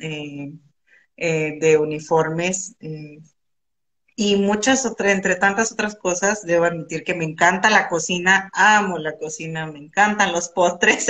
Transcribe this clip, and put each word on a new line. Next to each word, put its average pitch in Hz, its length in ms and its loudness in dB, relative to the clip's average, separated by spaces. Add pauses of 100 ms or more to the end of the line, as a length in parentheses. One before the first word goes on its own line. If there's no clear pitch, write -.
eh, 147 520 -10 (640)
eh, 156 440 -2
de 156 160 6
uniformes, 160 1040 0
eh, 151 380 -14 (1000)
y 202 140 2
muchas 208 500 2
otras, 202 280 0
entre 190 240 0
tantas 196 340 0
otras 208 240 -6
cosas, 196 500 -2
debo 170 200 2
admitir 165 400 -4
que 180 100 -4
me 165 100 -4
encanta 185 460 2
la 196 180 4
cocina, 180 640 0
amo 196 460 4
la 156 180 -6
cocina, 160 500 -8
me 151 120 -14
encantan 196 540 0
los 175 160 -4
postres. - 600 2